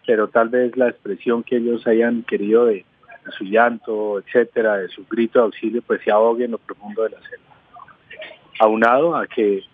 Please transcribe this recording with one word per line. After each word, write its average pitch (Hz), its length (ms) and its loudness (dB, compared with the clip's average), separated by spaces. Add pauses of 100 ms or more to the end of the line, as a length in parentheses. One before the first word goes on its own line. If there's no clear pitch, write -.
pero 107 220 2
tal 113 220 2
vez 123 260 0
la 127 120 2
expresión 113 540 -4
que - 140 -4
ellos 117 300 -2
hayan 117 380 2
querido 107 420 2
de, 104 180 -2 (400)
de - 80 -18
su - 120 -12
llanto, 107 760 0
etcétera, 113 580 0
de 92 120 -6
su - 180 -18
grito 117 320 0
de 117 80 4
auxilio, 110 340 -4
pues, 110 240 -4
se 113 60 0
ahogue 117 340 2
en 117 60 -6
lo 110 80 -8
profundo 107 460 -8
de 107 60 -4
la - 120 -20
selva. - 340 -20 (1040)
Aunado 120 560 2
a 107 100 -4
que 101 480 -2